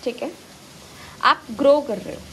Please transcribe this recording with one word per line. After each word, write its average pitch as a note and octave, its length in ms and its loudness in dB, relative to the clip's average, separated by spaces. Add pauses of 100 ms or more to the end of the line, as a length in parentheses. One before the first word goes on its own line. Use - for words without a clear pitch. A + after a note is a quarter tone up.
ठीक B3 180 -6
है? E4 100 -6 (880)
आप D#4+ 280 2
ग्रो C#4 300 6
कर G#3 180 -6
रहे E3 160 -10
हो। - 60 -14 (120)